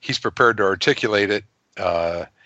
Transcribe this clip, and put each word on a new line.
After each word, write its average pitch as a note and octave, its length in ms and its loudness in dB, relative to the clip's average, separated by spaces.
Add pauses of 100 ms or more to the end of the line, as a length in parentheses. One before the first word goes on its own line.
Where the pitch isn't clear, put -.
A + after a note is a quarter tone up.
he's - 180 -6
prepared A2+ 380 2
to G#2+ 60 0
articulate G2+ 680 0
it, G#2 140 -2 (320)
uh, E2+ 480 -2 (220)